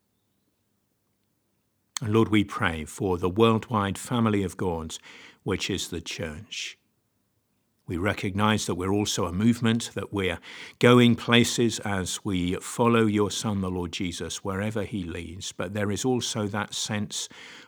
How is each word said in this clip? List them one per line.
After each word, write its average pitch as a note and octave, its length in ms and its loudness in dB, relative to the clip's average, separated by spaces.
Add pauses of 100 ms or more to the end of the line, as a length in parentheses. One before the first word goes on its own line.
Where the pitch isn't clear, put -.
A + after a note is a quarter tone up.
(2000)
And G#2+ 120 -2
Lord, A2 160 6
we G#2 140 2
pray E2 420 -2
for F#2 320 -4
the F2+ 120 -2
worldwide G#2+ 680 2
family A2 460 0
of F2+ 120 -4
God, E2 420 -4 (460)
which F#2 260 -2
is F#2 200 -4
the E2+ 100 -6
church. - 760 -10 (1120)
We F2+ 100 -4
recognize G2+ 720 0
that G2 80 -2
we're F#2 180 -2
also G#2 320 0
a E2+ 80 -6
movement, A2+ 600 2
that G2 180 -8
we're F#2 240 0 (400)
going A#2+ 380 8
places A#2 640 4
as F#2+ 440 -4
we F2+ 320 0
follow A#2 520 2
your G#2 240 2
Son, G2+ 300 -2
the F#2 100 -2
Lord F2 200 -4
Jesus, E2+ 520 -6
wherever G2+ 400 -2
he F#2 200 -6
leads. E2+ 480 -10
But F#2+ 220 -8
there G#2 160 -2
is G2+ 160 -2
also A#2+ 400 0
that G#2 300 -4
sense - 520 -4 (400)